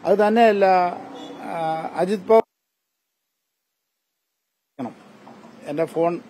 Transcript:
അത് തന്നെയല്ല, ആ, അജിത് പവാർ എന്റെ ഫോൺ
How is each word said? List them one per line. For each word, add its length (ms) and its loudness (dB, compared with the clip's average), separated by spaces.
അത് 180 4
തന്നെയല്ല, 420 4
ആ, 20 -10
അജിത് 280 -4
പവാർ 140 6
എന്റെ 140 -4
ഫോൺ 180 0